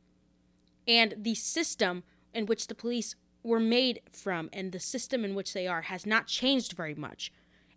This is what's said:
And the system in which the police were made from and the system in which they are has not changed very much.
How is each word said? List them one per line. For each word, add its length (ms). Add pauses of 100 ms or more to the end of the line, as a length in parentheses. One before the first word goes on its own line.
(880)
And 300
the 180
system 680 (300)
in 120
which 220
the 80
police 400 (280)
were 160
made 420 (120)
from 400
and 180
the 80
system 460
in 100
which 180
they 140
are 160
has 220
not 220
changed 460
very 220
much. 380 (440)